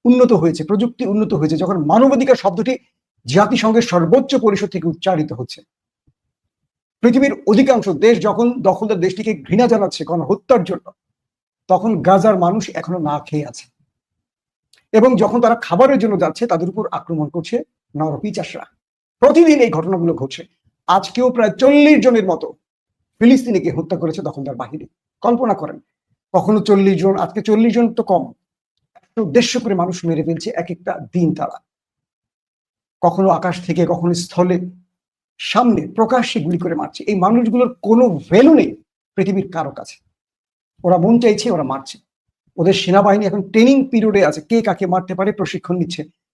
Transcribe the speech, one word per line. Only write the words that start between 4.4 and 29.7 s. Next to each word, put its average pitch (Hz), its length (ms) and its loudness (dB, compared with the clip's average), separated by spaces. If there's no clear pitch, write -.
থেকে 165 200 -8
উচ্চারিত 156 460 -4
হচ্ছে, 123 280 -14
পৃথিবীর 262 460 2
অধিকাংশ 220 420 2
দেশ 202 300 2
যখন 220 420 -2
দখলদার 185 380 0
দেশটিকে 190 340 -4
ঘৃণা 202 340 0
জানাচ্ছে 202 380 -2
গণহত্যার 175 580 0
জন্য, - 280 -10
তখন 185 340 0
গাজার 190 380 2
মানুষ 175 300 -2
এখনো 175 280 -8
না 147 220 -6
খেয়ে 151 260 -8
আছে। - 200 -20
এবং 233 240 4
যখন 220 260 0
তারা 226 140 2
খাবারের 254 420 2
জন্য 202 220 -2
যাচ্ছে, 165 280 -4
তাদের 175 220 -2
উপর 202 220 -6
আক্রমণ 151 380 -6
করছে 175 340 -6
নরপিচাসরা। 156 680 -6
প্রতিদিন 302 400 6
এই 233 100 4
ঘটনাগুলো 170 440 -2
ঘটছে। 135 340 -10
আজকেও 196 420 0
প্রায় 233 220 0
চল্লিশ 285 520 6
জনের 226 220 2
মতো 165 280 -4
ফিলিস্তিনিকে 233 520 2
হত্যা 165 280 -6
করেছে 170 220 -6
দখলদার 139 340 -10
বাহিনী। 127 300 -12
কল্পনা 233 320 0
করেন, - 260 -10
কখনো 190 260 2
চল্লিশ 196 420 2
জন, 190 160 2
আজকে 190 240 -6
চল্লিশ 220 320 2
জন 233 200 0
তো 226 100 -4
কম, 175 300 -2
একশো, - 300 -8
দেড়শো 240 340 0
করে 202 140 -4